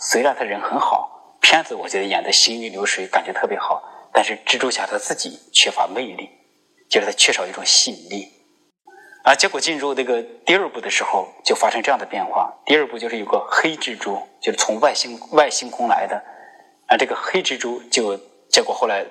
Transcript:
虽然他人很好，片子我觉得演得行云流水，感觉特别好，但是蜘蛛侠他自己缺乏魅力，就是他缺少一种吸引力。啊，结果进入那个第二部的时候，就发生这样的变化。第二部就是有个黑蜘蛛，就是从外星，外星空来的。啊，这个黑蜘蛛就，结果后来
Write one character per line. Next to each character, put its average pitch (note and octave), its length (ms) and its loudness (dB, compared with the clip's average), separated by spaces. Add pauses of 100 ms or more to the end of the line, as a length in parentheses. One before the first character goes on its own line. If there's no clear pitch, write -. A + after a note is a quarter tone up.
虽 - 220 0
然 C3+ 120 4
他 - 80 -6
人 G2+ 160 -4
很 - 220 -2
好， - 600 -2
片 D#3+ 200 6
子 - 120 -8
我 - 120 -8
觉 G2 120 -4
得 G2 80 -2
演 F#2+ 180 -2
得 G2+ 80 -4
行 A#2 300 2
云 A2+ 100 -10
流 G2 140 -4
水， F#2+ 200 -2
感 - 160 0
觉 - 80 -8
特 - 160 -2
别 - 120 -2
好， - 240 -2 (280)
但 G#2+ 140 4
是 G#2+ 220 -4
蜘 - 100 2
蛛 B2+ 140 0
侠 G2 160 -4
他 G#2 100 -4
自 - 180 -4
己 - 240 -8 (140)
缺 - 180 4
乏 - 160 0
魅 B2+ 200 -4
力， F#2 240 -14 (580)
就 - 100 2
是 G2+ 80 0
他 - 60 -2
缺 - 180 4
少 F#2+ 160 0
一 F#2 60 -8
种 F#2 100 -10
吸 - 300 2
引 E2+ 160 -14
力。 G2+ 180 -8 (960)
啊， C#3 120 8
结 - 120 4
果 C#3+ 140 -2
进 D#3+ 160 -2
入 C#3 160 -2
那 C3 100 0
个 A#2+ 200 0
第 - 320 0
二 F#3+ 160 2
部 - 100 -12
的 G2 80 -8
时 - 160 0
候， - 240 -2 (160)
就 A2 100 2
发 A2 140 2
生 A#2 140 -2
这 - 80 2
样 G#2 80 4
的 - 80 -10
变 F#2+ 180 -4
化。 - 300 -2 (100)
第 C#3+ 120 4
二 D3 100 4
部 A#2 120 -10
就 A2+ 80 -6
是 A#2 120 -4
有 G2+ 80 -6
个 B2+ 240 0
黑 D#3+ 260 0
蜘 B2 220 -6
蛛， G2+ 280 -6 (140)
就 - 100 -2
是 G#2 60 -2
从 A2 240 0
外 C#3 140 4
星， A#2+ 260 -6 (120)
外 D3+ 180 4
星 - 200 -4
空 F3+ 180 -2
来 - 180 2
的。 - 100 -4 (720)
啊， A#2+ 100 6
这 - 80 2
个 A#2 100 -2
黑 - 280 -2
蜘 B2+ 160 -2
蛛 B2 320 -6
就， G#2 280 0 (300)
结 B2 140 6
果 G#2 120 -2
后 B2 120 0
来 G2 240 0